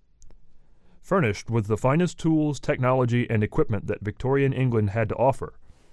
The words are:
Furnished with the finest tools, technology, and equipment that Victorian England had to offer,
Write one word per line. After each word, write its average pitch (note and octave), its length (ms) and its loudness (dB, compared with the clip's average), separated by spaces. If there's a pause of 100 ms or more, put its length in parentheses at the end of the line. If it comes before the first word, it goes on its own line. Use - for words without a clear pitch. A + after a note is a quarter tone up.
(1000)
Furnished C#3 480 0
with A2+ 180 0
the G#2+ 120 0
finest D#3+ 400 2
tools, D3+ 420 0
technology, B2+ 680 2
and G#2+ 120 2
equipment - 440 0
that - 160 -4
Victorian C3+ 500 0
England A2+ 380 2
had A2+ 180 0
to - 80 -4
offer, - 380 0 (380)